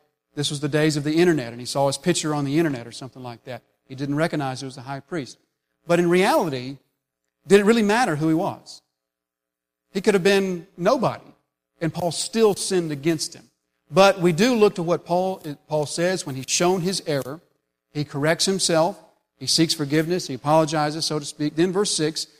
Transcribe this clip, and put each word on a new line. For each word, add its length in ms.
this 160
was 120
the 60
days 300
of 60
the 100
internet 380
and 80
he 80
saw 180
his 120
picture 360
on 100
the 140
internet 300
or 40
something 300
like 220
that. 180
He 60
didn't 220
recognize 480
it 20
was 100
the 60
high 180
priest. 380
But 140
in 100
reality, 680
did 120
it 60
really 180
matter 320
who 140
he 40
was? 480
He 100
could 140
have 80
been 420
nobody, 580
and 120
Paul 180
still 440
sinned 360
against 440
him. 100
But 300
we 100
do 240
look 200
to 80
what 220
Paul, 360
Paul 180
says 400
when 100
he's 120
shown 340
his 240
error. 360
He 120
corrects 420
himself. 540
He 80
seeks 260
forgiveness. 540
He 80
apologizes, 720
so 120
to 80
speak. 300
Then 160
verse 180
six, 380